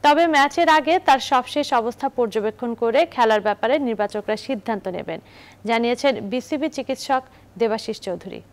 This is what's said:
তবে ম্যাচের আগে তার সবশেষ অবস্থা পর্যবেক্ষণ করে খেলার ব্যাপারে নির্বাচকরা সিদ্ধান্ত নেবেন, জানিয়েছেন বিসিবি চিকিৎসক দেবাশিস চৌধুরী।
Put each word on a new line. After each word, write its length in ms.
তবে 240
ম্যাচের 420
আগে 300
তার 200
সবশেষ 540
অবস্থা 360
পর্যবেক্ষণ 640
করে 320
খেলার 360
ব্যাপারে 380
নির্বাচকরা 580
সিদ্ধান্ত 500
নেবেন, 320
জানিয়েছেন 640
বিসিবি 400
চিকিৎসক 520
দেবাশিস 420
চৌধুরী। 420